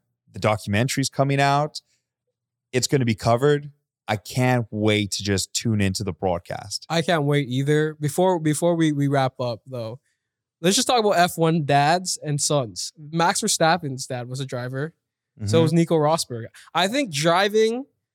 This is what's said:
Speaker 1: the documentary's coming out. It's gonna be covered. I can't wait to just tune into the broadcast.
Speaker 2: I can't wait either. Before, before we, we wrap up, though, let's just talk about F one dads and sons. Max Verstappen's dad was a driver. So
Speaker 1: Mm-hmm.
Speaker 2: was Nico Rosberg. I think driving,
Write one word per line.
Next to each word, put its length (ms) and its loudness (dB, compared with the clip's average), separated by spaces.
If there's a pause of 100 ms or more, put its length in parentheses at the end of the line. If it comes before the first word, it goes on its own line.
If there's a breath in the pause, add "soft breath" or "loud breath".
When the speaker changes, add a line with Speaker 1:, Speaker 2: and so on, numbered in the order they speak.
(320)
Speaker 1:
the 60 -14
documentary's 720 0
coming 300 0
out. 420 0 (880)
It's 140 0
gonna 180 2
be 100 2
covered. 560 2 (380)
I 80 0
can't 540 0
wait 420 0
to 100 -6
just 320 -2
tune 260 -2
into 240 0
the 80 -6
broadcast. 800 -6
Speaker 2:
I 120 -2
can't 220 0
wait 240 0
either. 520 0
Before, 380 0
before 360 0
we, 180 2
we 160 0
wrap 320 0
up, 260 -6
though, 340 -12 (600)
let's 160 2
just 120 -2
talk 120 2
about 120 2
F 260 2
one 260 2
dads 580 2
and 180 -4
sons. 580 -2
Max 420 0
Verstappen's 640 0
dad 220 -10
was 120 -8
a 60 -6
driver. 460 -8 (540)
So 100 2
Speaker 1:
Mm-hmm. 60 6
Speaker 2:
was 100 4
Nico 240 4
Rosberg. 480 0 (300 loud breath)
I 120 2
think 260 -2
driving, 720 2 (280)